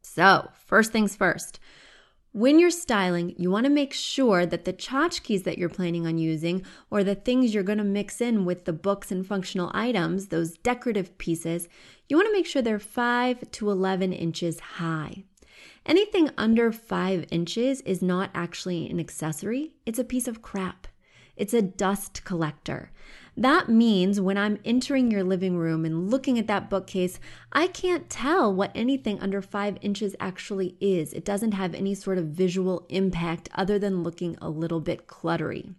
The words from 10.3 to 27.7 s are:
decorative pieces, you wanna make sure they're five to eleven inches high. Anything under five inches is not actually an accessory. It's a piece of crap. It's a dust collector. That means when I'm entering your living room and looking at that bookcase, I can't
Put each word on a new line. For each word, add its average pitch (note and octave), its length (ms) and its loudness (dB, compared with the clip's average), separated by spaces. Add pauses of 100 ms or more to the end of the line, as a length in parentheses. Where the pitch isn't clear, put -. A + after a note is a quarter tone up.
decorative A#3+ 600 -4
pieces, E3 500 -4 (400)
you C#4 80 2
wanna G#4 160 4
make F#4 140 2
sure C#4 160 0
they're A3+ 160 0
five B3 720 -2
to G#3 200 -2
eleven F#3+ 440 0
inches E3 460 -4
high. E3 640 -6 (600)
Anything F#4 540 4
under A3+ 340 4
five F#3 580 -2
inches A#3 520 0
is F#3 180 -2
not F#3 340 0
actually E3+ 540 -6
an E3+ 100 -4
accessory. E3+ 760 -6 (100)
It's A3+ 140 -4
a C4 40 -2
piece B3 240 -4
of A3+ 140 -8
crap. - 460 -8 (500)
It's G3+ 180 -2
a A#3 80 6
dust G3 600 -2
collector. - 680 -6 (420)
That C4 360 4
means G#3 500 6
when F#3+ 160 0
I'm G3+ 260 0
entering B3+ 480 2
your G3+ 140 2
living F#3 320 0
room D#3+ 300 0
and E3 240 -2
looking C4 280 2
at A3 100 -2
that G3+ 200 -2
bookcase, F#3 500 -2 (320)
I D4+ 160 2
can't F4+ 440 -2